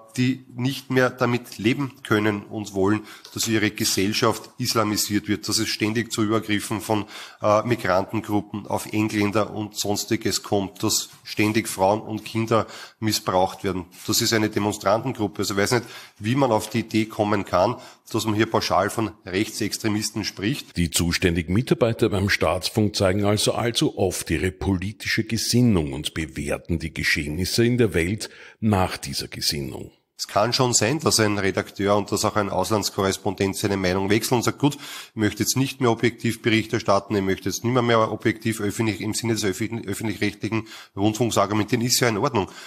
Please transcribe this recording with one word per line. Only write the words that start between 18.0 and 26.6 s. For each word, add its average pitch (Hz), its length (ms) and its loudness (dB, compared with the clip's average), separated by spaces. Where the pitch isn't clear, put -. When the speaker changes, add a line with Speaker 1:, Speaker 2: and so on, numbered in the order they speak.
Speaker 1:
dass 104 140 -2
man 107 100 0
hier 110 120 2
pauschal 98 420 0
von 107 220 -2
Rechtsextremisten 104 1000 -2
spricht. 107 540 -6
Speaker 2:
Die 85 120 0
zuständigen 85 640 0
Mitarbeiter 117 560 2
beim 98 220 0
Staatsfunk 92 640 0
zeigen 98 300 2
also 104 260 2
allzu - 460 -2
oft 95 320 -2
ihre 85 200 0
politische 98 720 -2
Gesinnung 107 680 2
und 71 220 -6
bewerten 80 640 -4